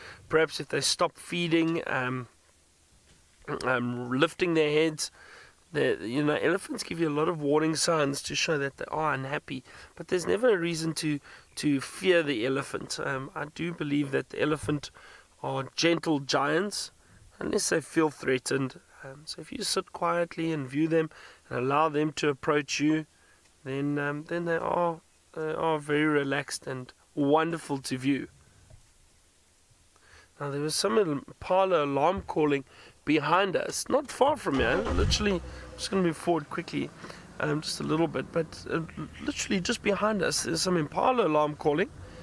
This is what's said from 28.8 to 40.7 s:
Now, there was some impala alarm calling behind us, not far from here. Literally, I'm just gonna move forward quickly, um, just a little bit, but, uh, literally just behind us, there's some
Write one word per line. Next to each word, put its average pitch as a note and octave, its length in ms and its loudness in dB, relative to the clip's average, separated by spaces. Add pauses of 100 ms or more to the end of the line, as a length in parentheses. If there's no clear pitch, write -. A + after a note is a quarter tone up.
Now, C#3+ 100 -6
there C#3+ 120 -4
was D3+ 120 -2
some G#3+ 240 2
impala F3+ 840 2
alarm C#3+ 420 2
calling D3 380 2 (400)
behind D#3 540 4
us, - 320 -4
not C4+ 200 2
far C#4 280 2
from D3+ 180 -2
here. B2+ 220 4 (160)
Literally, G#3 400 2
I'm E3+ 80 -2 (360)
just - 140 -8
gonna F#3+ 120 2
move E3 120 2
forward D#3+ 340 0
quickly, D3+ 400 -6 (520)
um, D3+ 180 0
just - 220 -6
a - 20 -4
little D#3 240 2
bit, C3+ 240 -6
but, E3 160 -2 (240)
uh, E3 100 0 (440)
literally - 340 -2
just A3+ 240 -2
behind G3+ 380 0
us, C3+ 220 0
there's D#3+ 180 -2
some F3+ 160 2